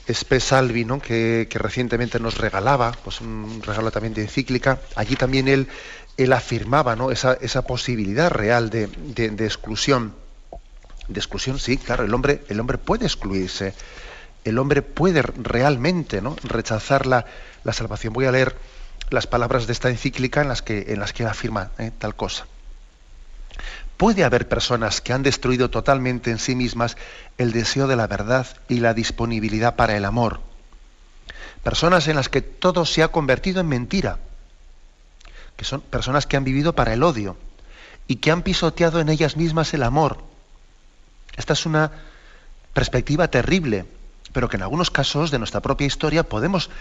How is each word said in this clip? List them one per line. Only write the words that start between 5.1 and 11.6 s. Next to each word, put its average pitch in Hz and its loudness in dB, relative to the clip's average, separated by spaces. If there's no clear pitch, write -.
también 131 2
él, 135 4
él 131 4
afirmaba, 120 2
¿no? 127 0
esa, 127 2
esa 127 -2
posibilidad 120 0
real 113 2
de, 107 -2
de, 120 -4
de 107 -2
exclusión. 113 0
De 101 -6
exclusión, 127 -4
sí, 135 -2